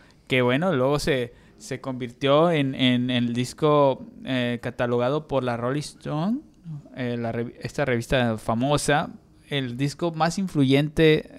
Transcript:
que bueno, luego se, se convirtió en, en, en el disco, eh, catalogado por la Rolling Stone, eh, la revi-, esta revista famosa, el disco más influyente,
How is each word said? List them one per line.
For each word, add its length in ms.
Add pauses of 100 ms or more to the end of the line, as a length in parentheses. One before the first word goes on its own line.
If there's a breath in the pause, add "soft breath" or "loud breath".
(260 loud breath)
que 140
bueno, 340
luego 240
se, 360 (240 loud breath)
se 240
convirtió 680
en, 240
en, 360
en 140
el 100
disco, 720 (180)
eh, 380
catalogado 640
por 160
la 140
Rolling 220
Stone, 580 (580)
eh, 220
la 140
revi-, 280
esta 240
revista 540
famosa, 720 (400)
el 260
disco 360
más 260
influyente, 920 (100)